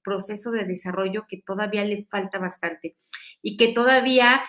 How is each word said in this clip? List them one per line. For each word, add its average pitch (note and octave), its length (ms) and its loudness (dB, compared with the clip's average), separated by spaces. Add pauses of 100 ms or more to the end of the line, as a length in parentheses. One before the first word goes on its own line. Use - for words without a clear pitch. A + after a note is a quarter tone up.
proceso G#3 480 -6
de G#3+ 140 -2
desarrollo F#3 640 -4
que F#3 100 -14
todavía G3+ 460 -4
le G3+ 220 -4
falta G3 340 -6
bastante E3+ 560 -6 (460)
y G#3 160 -8
que A#3 160 4
todavía B3+ 760 4